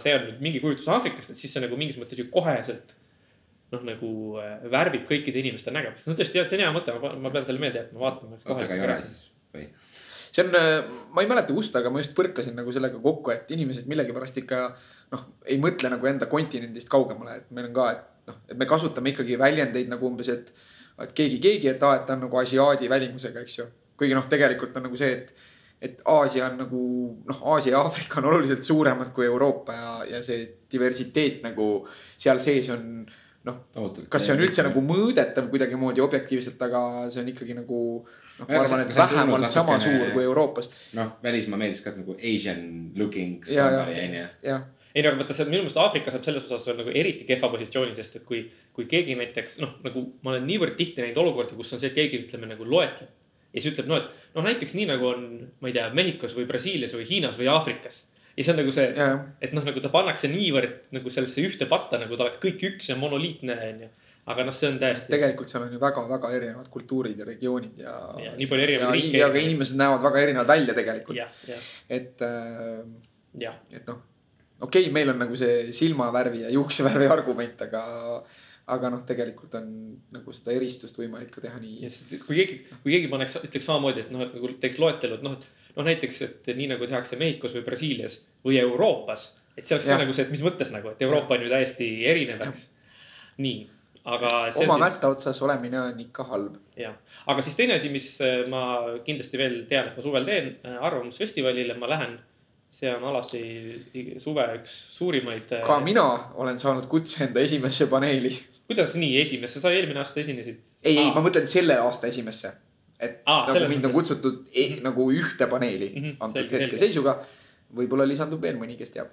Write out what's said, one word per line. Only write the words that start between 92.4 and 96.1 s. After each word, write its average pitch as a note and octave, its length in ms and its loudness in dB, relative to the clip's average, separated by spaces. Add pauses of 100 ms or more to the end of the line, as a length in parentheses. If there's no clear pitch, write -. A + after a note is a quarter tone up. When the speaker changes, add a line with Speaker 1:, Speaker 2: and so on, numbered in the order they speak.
Speaker 3:
Jah. C3+ 140 -6
Speaker 1:
eks. - 100 -18 (680)
Nii. B2+ 220 -4 (480)
Aga A#2+ 220 0 (240)
see D3 100 2
on E3 80 6
Speaker 3:
Oma D#3 60 6
Speaker 1:
siis D3 80 6
Speaker 3:
mätta F3+ 260 2
otsas C3+ 320 -2
olemine B2+ 380 0
on A#2+ 200 -6
ikka A#2+ 240 -10